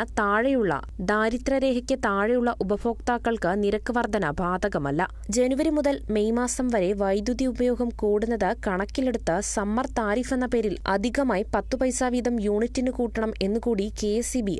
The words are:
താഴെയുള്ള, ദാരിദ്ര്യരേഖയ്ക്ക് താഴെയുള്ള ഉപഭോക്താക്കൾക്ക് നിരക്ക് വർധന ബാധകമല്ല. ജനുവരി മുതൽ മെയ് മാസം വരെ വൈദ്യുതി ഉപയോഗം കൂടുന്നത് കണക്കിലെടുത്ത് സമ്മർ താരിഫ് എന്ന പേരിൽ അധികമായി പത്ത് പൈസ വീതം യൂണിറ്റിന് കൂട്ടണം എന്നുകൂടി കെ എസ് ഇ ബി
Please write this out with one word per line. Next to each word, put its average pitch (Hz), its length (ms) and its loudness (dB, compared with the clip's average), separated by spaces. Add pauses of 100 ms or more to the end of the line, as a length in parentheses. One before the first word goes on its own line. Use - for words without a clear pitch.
(200)
താഴെയുള്ള, 208 640 2 (180)
ദാരിദ്ര്യരേഖയ്ക്ക് 247 1040 0
താഴെയുള്ള 226 560 2
ഉപഭോക്താക്കൾക്ക് 226 920 0 (120)
നിരക്ക് 208 340 0
വർധന 214 320 0 (100)
ബാധകമല്ല. 175 640 0 (280)
ജനുവരി 254 400 2
മുതൽ 285 400 2
മെയ് 214 220 2
മാസം 247 360 0
വരെ 196 260 2
വൈദ്യുതി 208 520 0
ഉപയോഗം 247 440 0
കൂടുന്നത് 208 680 0 (120)
കണക്കിലെടുത്ത് 208 760 0
സമ്മർ 220 460 -2 (120)
താരിഫ് 226 340 0
എന്ന 254 120 0
പേരിൽ 214 320 0 (100)
അധികമായി 220 580 0 (100)
പത്ത് 214 200 0
പൈസ 254 280 0
വീതം 240 380 0
യൂണിറ്റിന് 240 500 0
കൂട്ടണം 220 500 -2
എന്നുകൂടി 214 460 0 (160)
കെ 214 40 0
എസ് 233 300 0
ഇ 240 40 2
ബി 196 180 -2